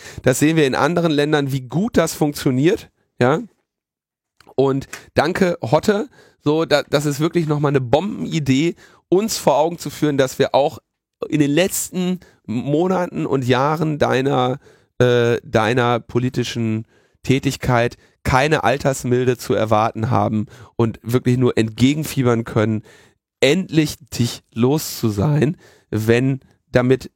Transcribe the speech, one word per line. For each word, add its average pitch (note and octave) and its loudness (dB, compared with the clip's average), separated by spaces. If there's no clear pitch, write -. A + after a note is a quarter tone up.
Das - 2
sehen D#3 2
wir D#3 4
in C3 0
anderen E3+ 0
Ländern, D3 0
wie C3 -6
gut F3+ -2
das E3 2
funktioniert. D3 0
Ja? C3+ 2
Und C3+ 0
danke, F3 0
Hotte. G3 0
So, D#3 0
da, C#3+ 2
das C#3+ 0
ist C#3+ -2
wirklich D#3+ 0
nochmal D3 0
eine C#3 2
Bombenidee, D3+ -2
uns G3+ 0
vor D3 2
Augen E3 0
zu - -10
führen, D3 0
dass C3 0
wir C3 2
auch C#3 0
in D3+ 0
den C#3+ 2
letzten F3+ -2
Monaten D#3 -2
und C3+ -2
Jahren D3 0
deiner, B2+ 0
äh, A#2+ 2
deiner A#2 0
politischen A#2 -4
Tätigkeit B2+ 0
keine C#3 2
Altersmilde B2+ 0
zu - -4
erwarten A2 0
haben G#2+ 0
und A#2 -2
wirklich B2 0
nur B2 2
entgegenfiebern A#2+ 0
können, A2 -2
endlich D3+ 0
dich - -6
los B2+ -2
zu A#2 -2
sein, A#2 0
wenn A#2+ 0
damit B2+ 0